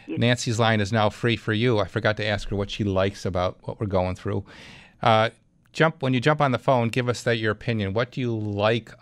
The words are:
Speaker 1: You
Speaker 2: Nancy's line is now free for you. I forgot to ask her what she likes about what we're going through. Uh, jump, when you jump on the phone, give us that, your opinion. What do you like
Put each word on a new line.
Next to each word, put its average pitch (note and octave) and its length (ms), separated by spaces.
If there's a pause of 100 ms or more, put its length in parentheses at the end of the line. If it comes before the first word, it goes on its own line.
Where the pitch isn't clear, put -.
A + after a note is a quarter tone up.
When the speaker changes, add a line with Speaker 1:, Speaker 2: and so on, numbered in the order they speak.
Speaker 1:
You - 140
Speaker 2:
Nancy's A#2+ 400
line A2 200
is G2+ 140
now G#2+ 160
free A#2 280
for A2 160
you. A2+ 260
I F#2+ 80
forgot G#2+ 300
to G#2+ 80
ask G#2 240
her G#2 60
what G2 140
she - 140
likes G2 420
about F2+ 380
what - 160
we're A2 80
going F#2 280
through. G2+ 280 (580)
Uh, A2+ 280 (440)
jump, D#3+ 280
when C3 120
you B2+ 60
jump D3+ 220
on C#3+ 100
the B2 80
phone, A#2+ 300
give A#2+ 180
us A#2+ 160
that, A#2 140
your A2 140
opinion. G#2 420
What A#2+ 180
do - 100
you A#2+ 140
like G#2+ 560 (100)